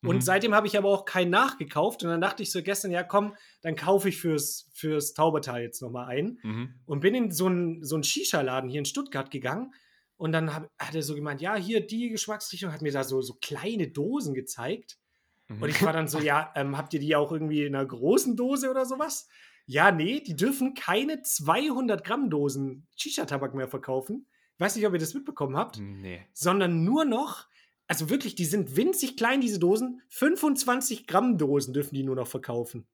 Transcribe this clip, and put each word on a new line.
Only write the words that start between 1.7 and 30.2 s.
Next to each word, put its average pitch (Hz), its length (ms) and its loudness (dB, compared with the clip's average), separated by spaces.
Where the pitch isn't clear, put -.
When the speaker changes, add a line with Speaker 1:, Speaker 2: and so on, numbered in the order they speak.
Speaker 1:
Und 170 60 -2
dann 170 120 0
dachte 196 220 0
ich - 80 -6
so 175 120 -4
gestern, 196 280 -2
ja 175 120 0
komm, 208 320 0
dann 165 140 -2
kaufe 190 340 4
ich 170 100 -4
fürs, 156 540 -2
fürs 151 400 -2
Taubertal 147 480 0
jetzt 120 200 -8
nochmal 123 260 -8
einen. 170 340 -2
Speaker 2:
Mhm. 117 320 -6
Speaker 1:
Und 143 160 -4
bin 196 120 4
in 233 180 2
so 175 140 0
einen, 170 380 0
so 143 120 -2
einen 151 80 0
Shisha-Laden 131 680 0
hier 143 100 -4
in 143 60 -4
Stuttgart 143 440 -6
gegangen. 147 440 -6
Und 160 160 -2
dann 160 220 0
hab, 151 140 -10
hat 147 160 -8
er 156 80 -2
so 147 120 -4
gemeint, 147 260 -4
ja, 196 140 -2
hier 208 300 0
die 233 240 -4
Geschmacksrichtung, 208 640 -6
hat 151 80 -8
mir 151 100 -2
da 135 120 0
so, 131 180 0
so 117 200 -8
kleine 180 480 -4
Dosen 180 440 -2
gezeigt. 131 640 -8
Speaker 2:
Mhm. 107 140 -8
Speaker 1:
Und 147 80 0
ich 147 140 0
war 160 100 4
dann 156 140 0
so, 143 120 -2
Speaker 2:
<laughs> - 0 -
Speaker 1:
ja, 151 360 2
ähm, 139 220 -2
habt 147 180 -8
ihr 147 40 0
die 147 160 2
auch 147 160 4
irgendwie 151 320 0
in 139 120 -2
einer 135 100 0
großen 143 500 2
Dose 262 360 0
oder 262 160 0
sowas? 277 400 -6
Ja, 156 240 6
nee, 185 280 0
die 175 160 -8
dürfen 254 380 2
keine 262 480 0
zweihundert 233 840 0
Gramm 240 280 -2
Dosen 139 560 -2
Shisha-Tabak 139 560 -4
mehr 131 140 -4
verkaufen. 135 580 -4
Ich - 60 -20
weiß 196 140 0
nicht, 214 120 0
ob 190 60 2
ihr 175 60 2
das 160 140 -4
mitbekommen 151 440 -4
habt. 202 220 -4
Speaker 2:
Nee. 95 420 -10
Speaker 1:
Sondern 175 500 2
nur 262 200 4
noch, 262 440 -2
also 151 240 -2
wirklich, 269 240 -2
die 175 100 -2
sind 147 320 0
winzig 285 400 2
klein, 254 240 2
diese 214 160 0
Dosen. 220 500 2
Fünfundzwanzig 269 1000 2